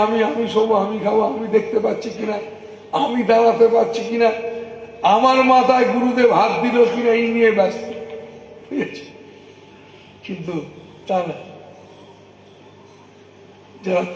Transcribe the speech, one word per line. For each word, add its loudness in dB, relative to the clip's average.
আমি, 0
আমি -2
শোবো, 2
আমি 0
খাবো, 2
আমি -4
দেখতে 0
পাচ্ছি -2
কিনা, -6
আমি -2
দাঁড়াতে 2
পারছি 0
কিনা, 2
আমার 4
মাথায় 4
গুরুদেব 4
হাত 2
দিল 0
কিনা, 0
এই 0
নিয়ে 4
ব্যস্ত, 0
ঠিক -6
আছে? -16
কিন্তু -10
তা -2
না, -8
যারা 0